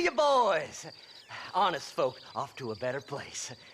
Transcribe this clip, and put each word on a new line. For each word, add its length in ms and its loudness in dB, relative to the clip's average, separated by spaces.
you, 100 2
boys? 720 4
Honest 400 0
folk 260 0
off 220 -6
to 140 -8
a 40 -4
better 260 -4
place. 500 -10